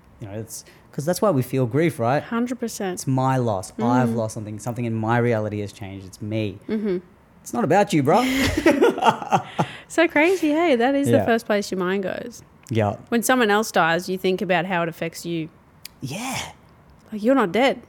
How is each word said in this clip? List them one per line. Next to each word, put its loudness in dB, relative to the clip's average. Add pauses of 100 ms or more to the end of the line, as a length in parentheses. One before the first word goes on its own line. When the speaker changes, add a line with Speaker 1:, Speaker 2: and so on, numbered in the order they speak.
(200)
Speaker 1:
you -12
know, -12
it's, -12 (260)
'cause -8
that's -2
why 2
we 2
feel 0
grief, 0
right? 2
Speaker 2:
Hundred -4
percent. -6
Speaker 1:
It's -8
my 2
loss. -2
I've 2
Speaker 2:
Mm. -2
Speaker 1:
lost -4
something. -10
Something -6
in -2
my 0
reality 0
has -8
changed. -14
It's -18
me. -4 (100)
Speaker 2:
Mm-hmm. -2 (440)
Speaker 1:
It's -14
not 0
about 2
you, 4
bro. 4
<laughs> 2 (460)
Speaker 2:
So 2
crazy, 2
hey? 4
That 2
is 0
the 4
Speaker 1:
Yeah. 2
Speaker 2:
first 2
place -2
your -4
mind 0
goes. -8 (280)
Speaker 1:
Yeah. 2 (140)
Speaker 2:
When 0
someone 4
else 2
dies, 2
you -2
think 0
about 2
how 0
it -2
affects -8
you. -6 (500)
Speaker 1:
Yeah. -8 (720)
Speaker 2:
Like, -8
you're 4
not 2
dead. 2